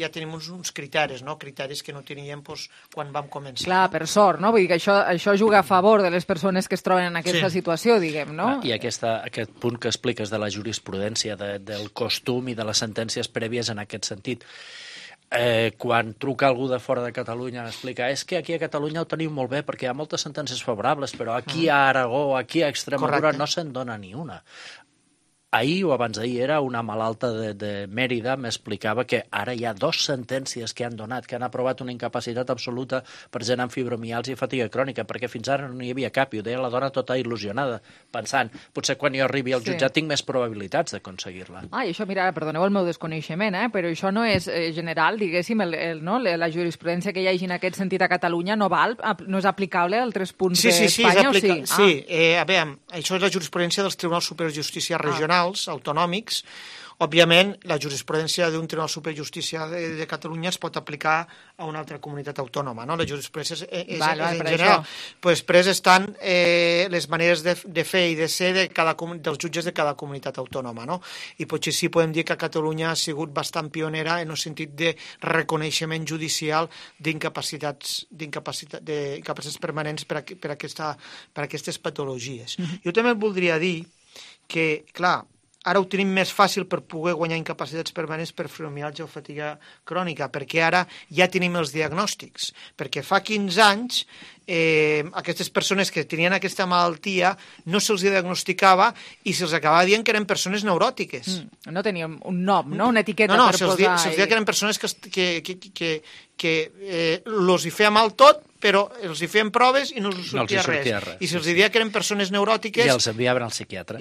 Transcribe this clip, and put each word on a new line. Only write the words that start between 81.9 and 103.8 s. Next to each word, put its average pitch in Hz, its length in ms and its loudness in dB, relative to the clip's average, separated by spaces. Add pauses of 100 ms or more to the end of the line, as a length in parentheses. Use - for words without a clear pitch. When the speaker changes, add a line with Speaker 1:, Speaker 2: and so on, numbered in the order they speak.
Speaker 2:
Mhm. 180 260 -6
Speaker 1:
Jo 175 100 -4
també 240 180 4
voldria 185 460 2
dir 170 220 0 (640)
que, 160 460 0
clar, 170 300 2 (420)
ara 180 160 4
ho 185 80 -2
tenim 196 240 2
més 185 160 2
fàcil 190 400 2
per 170 160 -2
poder 170 320 -2
guanyar 165 240 -2
incapacitats 156 500 -8
permanents 160 460 -6
per 170 100 -6
fibromiàlgia 147 540 -10
o 151 80 -12
fatiga 151 460 -10 (280)
crònica, 165 460 -4
perquè 151 320 -2
ara 175 220 2 (260)
ja 170 180 4
tenim 180 300 0
els 147 160 -2
diagnòstics. 156 800 -4 (260)
Perquè 143 240 -2
fa 190 240 2
quinze 202 400 2
anys, 220 380 2 (420)
eh, 156 560 2 (160)
aquestes 170 320 -4
persones 190 400 2
que 156 160 -4
tenien 175 320 0
aquesta 185 320 -2
malaltia 180 640 2 (320)
no 185 160 2
se'ls 190 240 0
diagnosticava 190 840 4 (340)
i 190 80 -2
se'ls 165 240 0
acabava 156 320 6
dient 214 160 4
que 226 80 2
eren 214 160 0
persones 196 340 -2
neuròtiques. 185 800 -2
Speaker 2:
Mm, - 320 -16
no 185 80 -2
teníem 165 380 -4 (100)
un 180 160 -2
nom, 175 240 4
no? 220 240 2
Una 220 80 4
etiqueta 214 320 2
Speaker 1:
No, 240 140 8
no, - 20 10
Speaker 2:
per 180 80 4
Speaker 1:
se'ls 185 240 4